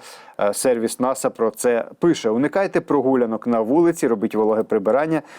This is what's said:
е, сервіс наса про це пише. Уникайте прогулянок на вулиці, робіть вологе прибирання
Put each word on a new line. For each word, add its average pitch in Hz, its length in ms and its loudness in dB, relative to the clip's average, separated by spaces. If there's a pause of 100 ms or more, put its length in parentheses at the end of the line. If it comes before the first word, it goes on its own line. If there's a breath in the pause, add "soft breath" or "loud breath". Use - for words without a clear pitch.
(400 loud breath)
е, 101 140 0
сервіс 117 460 -2
наса 123 300 -2
про 113 200 -2
це 117 340 0 (140)
пише. 156 320 0
Уникайте 160 500 0
прогулянок 127 680 0
на 117 140 0
вулиці, 160 460 2
робіть 110 280 -2
вологе 110 280 2
прибирання 131 600 0 (160 loud breath)